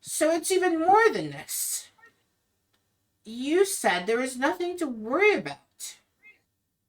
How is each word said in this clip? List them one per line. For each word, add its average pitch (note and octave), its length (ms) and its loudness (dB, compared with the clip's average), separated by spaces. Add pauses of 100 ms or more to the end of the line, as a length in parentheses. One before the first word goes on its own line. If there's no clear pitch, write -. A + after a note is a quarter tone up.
So - 320 0
it's E4 180 -2
even F4+ 300 2
more G4+ 320 6
than E3 180 -6
this. - 580 -8 (1400)
You C4+ 400 2
said F#3 420 0
there A3+ 120 0
was C4 180 -4
nothing F4 420 -2
to E4 80 -4
worry C4 480 2
about. D3 240 -6 (1300)